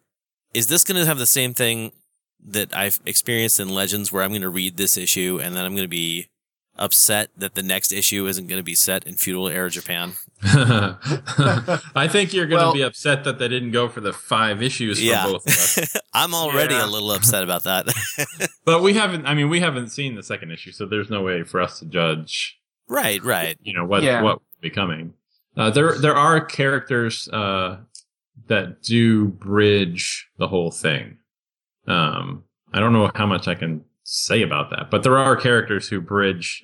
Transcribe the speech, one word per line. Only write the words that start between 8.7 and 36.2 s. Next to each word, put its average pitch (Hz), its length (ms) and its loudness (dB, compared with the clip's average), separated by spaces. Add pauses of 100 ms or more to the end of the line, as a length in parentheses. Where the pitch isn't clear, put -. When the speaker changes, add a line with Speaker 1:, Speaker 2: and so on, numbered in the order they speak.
Speaker 1:
set 95 320 0
in 90 80 -14
feudal 92 320 -2
era 90 220 -2
Japan? 87 440 -6 (140)
Speaker 2:
<laughs> - 160 -20
I 120 1700 2
think 196 220 0
you're 180 140 0
gonna 170 160 4
Speaker 3:
Well 165 100 4
Speaker 2:
be 139 80 0
upset 139 420 0
that 135 160 -4
they 123 80 0
didn't 123 240 -4
go 120 180 2
for 117 120 -12
the 98 120 -4
five 110 480 0
issues 117 380 -2
for 110 60 2
Speaker 1:
Yeah. 110 200 4
Speaker 2:
both 95 220 -2
of 147 60 2
us. - 420 0 (100)
Speaker 1:
<laughs> - 80 -18
I'm 170 200 0
already 151 400 0
Speaker 3:
Yeah. 117 120 2
Speaker 1:
a - 20 -2
little 104 240 -2
upset 101 320 2
about 87 200 -2
that. 92 240 -2 (300)
<laughs> 160 320 -4 (160)
Speaker 2:
But 165 180 4
we 202 100 6
haven't, 185 320 -2
I 143 80 0
mean, 147 160 2
we 175 100 2
haven't 131 300 -2
seen 135 260 -8
the 98 80 -12
second 90 280 -10
issue, 90 200 -16
so 104 140 -10
there's 101 240 -4
no 104 140 -2
way 90 200 -2
for 92 180 -2
us 90 180 -4
to 82 60 -16
judge 80 720 -2 (300)
Speaker 1:
Right, 107 360 0
right. 85 380 0
Speaker 2:
you 101 120 -12
know, 87 120 -4
what, 98 180 2
Speaker 3:
Yeah. 123 180 2
Speaker 2:
what 104 180 2
will - 220 -20
be 80 80 -8
coming. 85 440 -4 (440)
Uh, 110 140 2
there, 151 260 4
there 147 180 4
are 156 280 4
characters, 131 840 -2
uh, 95 480 -2 (680)
that 95 340 0
do 113 460 4
bridge 98 1000 2 (100)
the 92 100 0
whole 87 240 0
thing. 67 460 -2 (720)
Um, 82 560 -2 (300)
I 95 60 2
don't 117 140 4
know 104 220 6
how 107 100 0
much 95 220 0
I 87 80 0
can 82 280 -6 (200)
say - 380 0
about 73 300 -2
that, - 200 -8
but 104 120 0
there 131 140 6
are 135 180 4
characters 110 520 2
who 98 140 -4
bridge, 95 640 -2